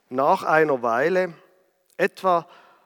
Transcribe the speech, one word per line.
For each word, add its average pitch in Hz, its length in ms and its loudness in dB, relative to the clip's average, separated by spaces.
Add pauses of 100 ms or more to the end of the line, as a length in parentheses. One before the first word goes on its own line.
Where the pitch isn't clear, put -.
nach 139 340 0
einer 156 400 2
Weile, 147 520 -2 (600)
etwa 180 520 -2 (380)